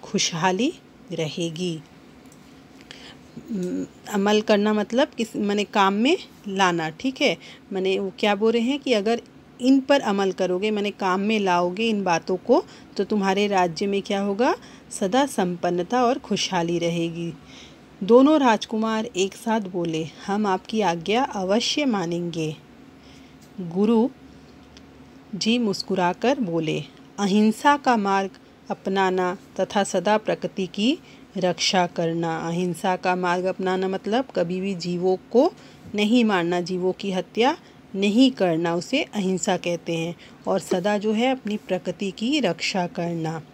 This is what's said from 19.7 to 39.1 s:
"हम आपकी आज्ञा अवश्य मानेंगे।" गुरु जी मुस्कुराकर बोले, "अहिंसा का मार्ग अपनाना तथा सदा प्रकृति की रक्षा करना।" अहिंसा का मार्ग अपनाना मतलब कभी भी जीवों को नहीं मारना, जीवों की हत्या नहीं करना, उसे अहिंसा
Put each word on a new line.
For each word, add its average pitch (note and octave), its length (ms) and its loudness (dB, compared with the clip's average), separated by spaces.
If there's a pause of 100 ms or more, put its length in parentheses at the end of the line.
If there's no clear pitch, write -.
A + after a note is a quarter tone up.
"हम G#3 200 0
आपकी G3 340 -2
आज्ञा F#3 440 0
अवश्य G#3+ 600 0
मानेंगे।" E3+ 720 -2 (1040)
गुरु G#3 480 2 (1300)
जी A3 240 0
मुस्कुराकर G3 840 0
बोले, D#3+ 440 -2 (340)
"अहिंसा G#3+ 580 4
का C4 200 2
मार्ग G3 340 0 (400)
अपनाना F#3 680 0 (220)
तथा F#3+ 240 0
सदा G3+ 340 0
प्रकृति F#3 480 -4
की A#3+ 320 0 (380)
रक्षा F3+ 500 0
करना।" E3 640 -4
अहिंसा F3+ 480 -2
का F3+ 200 0
मार्ग F3+ 280 0
अपनाना F#3 440 -2
मतलब G3+ 360 -2 (120)
कभी F3+ 240 -2
भी G3 140 -4
जीवों F3 420 -2
को C4+ 360 2 (420)
नहीं G#3+ 300 4
मारना, F3+ 360 2
जीवों F3+ 320 -2
की G3 200 -6
हत्या A3 440 0 (380)
नहीं G#3 360 4
करना, E3+ 440 0
उसे F3 280 -2
अहिंसा F#3 540 -2